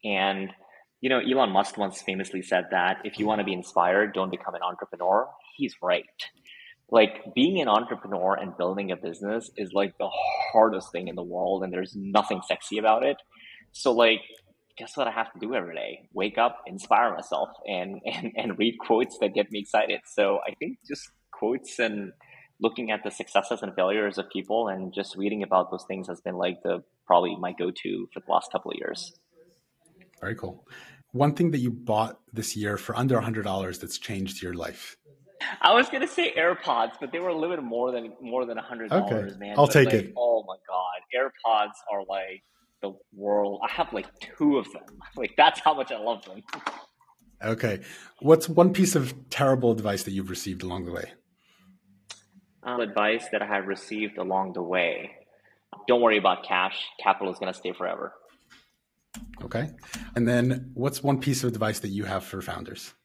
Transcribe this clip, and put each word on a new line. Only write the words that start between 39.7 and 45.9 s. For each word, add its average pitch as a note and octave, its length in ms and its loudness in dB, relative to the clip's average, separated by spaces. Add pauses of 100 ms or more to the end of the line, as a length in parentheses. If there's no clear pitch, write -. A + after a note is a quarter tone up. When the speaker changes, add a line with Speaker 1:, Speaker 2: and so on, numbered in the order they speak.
Speaker 2:
take C#3 140 8
Speaker 1:
like, B2 80 2
Speaker 2:
it. G2 220 0
Speaker 1:
oh A#2 320 2
my F#2+ 80 -10 (100)
God, F#2 360 -4 (120)
AirPods A2+ 600 0 (180)
are, G2+ 160 -4
like, F#2+ 340 -8 (380)
the G2 120 -6 (200)
world. G2+ 500 0
I - 80 -2
have, - 220 -2
like, G2+ 140 -6 (120)
two D3 380 2
of A2+ 160 2
them. - 100 -16 (160)
<laughs> - 180 -18
Like, - 200 -4
that's D#3 240 8
how D#3 140 6
much C#3 180 -4